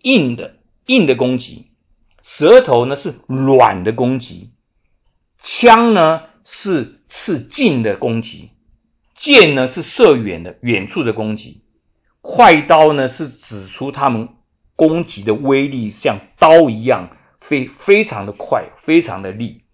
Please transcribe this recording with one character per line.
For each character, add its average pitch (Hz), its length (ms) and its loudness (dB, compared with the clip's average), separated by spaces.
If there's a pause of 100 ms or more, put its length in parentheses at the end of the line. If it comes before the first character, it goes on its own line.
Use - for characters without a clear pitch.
硬 170 340 0
的， - 220 -14 (300)
硬 247 200 2
的 131 80 2
攻 127 220 -2
击， - 340 -18 (500)
舌 208 380 4
头 123 260 2
呢 135 100 -6
是 - 200 -10 (120)
软 131 580 2
的 110 80 -2
攻 127 260 -4
击， 98 320 -16 (880)
枪 233 560 4
呢 160 300 0 (200)
是 - 640 -8
刺 - 320 -8
近 147 420 -2
的 107 140 -2
攻 117 260 -6
击， - 300 -18 (640)
箭 202 400 4
呢 127 100 0
是 131 160 -8
射 165 360 2
远 92 260 -8
的， 90 180 -18
远 107 240 -4
处 143 180 -8
的 113 100 -4
攻 107 240 -8
击， - 260 -20 (560)
快 190 420 4
刀 156 300 4
呢 135 160 -2
是 143 220 -12
指 104 360 -18
出 139 260 -12
他 135 180 -2
们 113 180 -4 (480)
攻 160 300 0
击 101 180 -16
的 107 100 -2
威 135 360 -2
力 123 200 -8
像 110 300 -6 (180)
刀 160 320 4
一 113 140 -8
样， 107 320 -4 (240)
非-， 135 260 -6
非 - 380 0
常 104 220 -10
的 104 80 -12
快， - 320 -6 (120)
非 160 240 0
常 98 200 -8
的 95 100 -12
利。 110 320 -14 (100)